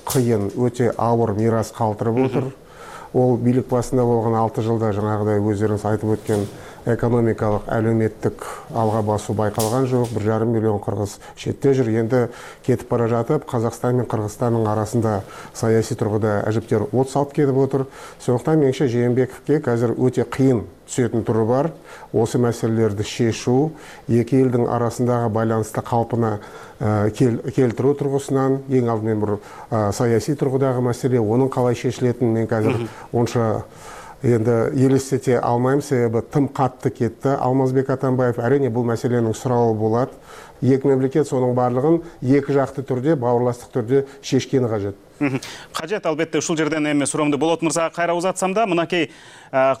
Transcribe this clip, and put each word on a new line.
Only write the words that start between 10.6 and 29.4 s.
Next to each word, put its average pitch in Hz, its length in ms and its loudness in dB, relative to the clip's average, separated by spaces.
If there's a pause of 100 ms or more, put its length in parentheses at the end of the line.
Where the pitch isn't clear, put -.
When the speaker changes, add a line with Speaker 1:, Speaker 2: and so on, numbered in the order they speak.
Speaker 1:
кыргыз 104 380 -4 (180)
четте 135 380 0
жүр. 127 140 2 (120)
Энди 117 280 2 (360)
кетип 123 240 0
бара 117 200 2
жатып, 117 360 0
Казакстан 123 520 -2
менен 120 100 0
Кыргызстандын 113 600 -2
арасында 107 560 0 (300)
саясий 113 440 0
тургуда 107 500 0
ажептер 107 460 0
от 131 180 0
салып 139 240 -2
кетип 135 220 2
отур. 135 300 0 (320)
Сондуктан 127 420 0
менимче 135 280 2
Жээнбековке 120 720 0 (100)
азыр 117 220 2
өтө 127 320 0
кыйын 131 380 2 (260)
түшөтүн 117 360 0
туру 113 220 0
бар. 135 240 2 (440)
Осы 113 240 2
маселелерди 113 680 0
шешүү, 127 680 0 (380)
эки 117 280 2
элдин 123 300 4
арасындагы 117 640 0
байланышты 113 540 0
калпына, 113 560 0 (420)
э, 107 340 2
кел-, 113 280 2 (100)
келтирүү 127 460 2
тургусунан 135 720 0
эң 127 180 2
алдымен 110 320 0
бир, 104 180 -2 (320)